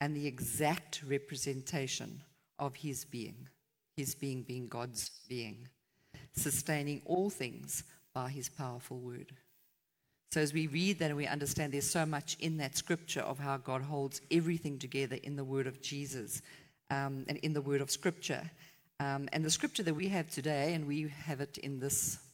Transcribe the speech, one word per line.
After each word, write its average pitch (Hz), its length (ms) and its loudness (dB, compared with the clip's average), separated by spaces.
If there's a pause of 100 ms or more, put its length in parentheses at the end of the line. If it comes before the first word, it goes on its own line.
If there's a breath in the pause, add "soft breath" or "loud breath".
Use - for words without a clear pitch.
and 147 140 2
the 147 140 0
exact 147 760 2
representation 135 1160 -2 (360 soft breath)
of 139 180 -2
his 143 280 -4
being, 117 440 -8 (480)
his 139 180 -2
being 131 280 -2
being 123 260 -4
God's 120 420 -4 (180)
being, 117 400 -6 (680 loud breath)
sustaining 147 720 2
all 185 260 4
things 135 520 -4 (320 loud breath)
by 127 140 0
his 131 200 -4
powerful 127 500 -6
word. 123 340 -8 (960)
So 160 100 4
as 147 120 6
we 156 160 2
read 170 320 4
that 160 60 6
and 147 100 2
we 143 100 2
understand 143 460 0
there's 143 180 2
so 165 160 4
much 156 320 -2
in 160 200 2
that 135 180 0
scripture 165 440 0
of 135 200 -2
how 139 160 2
God 131 260 -2
holds 139 380 -2 (100)
everything 160 480 4
together 131 460 0
in 143 100 -4
the 139 100 -2
word 131 220 2
of 131 160 -6
Jesus, 135 600 -4 (480 loud breath)
um, 135 360 0
and 147 120 0
in 156 160 2
the 147 60 4
word 139 200 4
of 143 100 0
scripture. - 600 0 (500 loud breath)
Um, 139 320 0
and 156 120 2
the 156 60 4
scripture - 320 2
that 165 120 4
we 180 140 2
have 170 220 0
today, 147 440 2
and 156 120 0
we 151 220 0 (160)
have 139 160 -2
it 139 180 -4
in 139 220 -4
this - 380 2 (140)